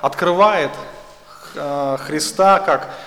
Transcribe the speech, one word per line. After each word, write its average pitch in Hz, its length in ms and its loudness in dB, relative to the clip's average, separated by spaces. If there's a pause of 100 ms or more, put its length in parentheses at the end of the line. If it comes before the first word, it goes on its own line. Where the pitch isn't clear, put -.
открывает, 175 680 2 (840)
а, 143 440 -4
Христа, 190 640 2
как, 156 280 0 (180)